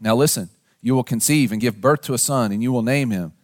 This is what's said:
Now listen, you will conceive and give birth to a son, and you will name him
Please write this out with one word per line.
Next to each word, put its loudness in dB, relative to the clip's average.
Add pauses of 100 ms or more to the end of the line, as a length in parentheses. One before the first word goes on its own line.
Now 0
listen, 0 (300)
you 0
will 0
conceive 0
and -4
give -2
birth 2
to -6
a -4
son, 0
and -2
you -2
will 0
name 0
him -4